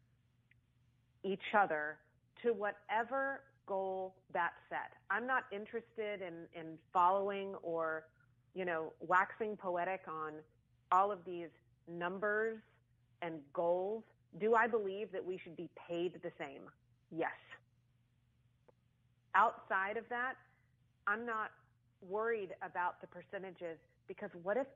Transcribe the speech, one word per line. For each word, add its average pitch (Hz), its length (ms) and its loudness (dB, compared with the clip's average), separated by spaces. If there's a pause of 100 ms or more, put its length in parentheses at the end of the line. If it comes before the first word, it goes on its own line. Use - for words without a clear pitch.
(1200)
each 190 340 -2
other 156 420 2 (440)
to 233 100 4
whatever 226 880 -2 (260)
goal 190 480 -4 (180)
that 170 180 2 (180)
set. 156 240 -6 (180)
I'm 214 160 0
not 254 260 2
interested 214 680 -6
in, 170 400 -10
in 160 160 -10 (160)
following 196 720 4
or, 160 420 0 (500)
you 185 100 -2
know, 160 360 -2
waxing 196 560 2
poetic 180 520 -2
on 156 260 -6 (580)
all 196 180 8
of 180 140 -4
these 175 240 -6 (400)
numbers 208 680 0 (640)
and 165 180 -4 (120)
goals. 185 500 2 (380)
Do 220 140 6
I 226 120 8
believe 208 460 0
that 185 120 -4
we 180 180 -4
should 165 140 -16
be 165 140 -8 (180)
paid 170 340 -2
the 170 160 -6
same? 139 240 -10 (480)
Yes. 160 200 -2 (2000)
Outside 202 640 4
of 226 140 -4
that, 247 240 -2 (720)
I'm 220 200 0
not 220 240 -2 (580)
worried 214 420 0 (120)
about 180 380 -2
the 185 80 -12
percentages, 180 720 -10 (280)
because 196 240 -8 (120)
what 196 140 2
if 262 200 0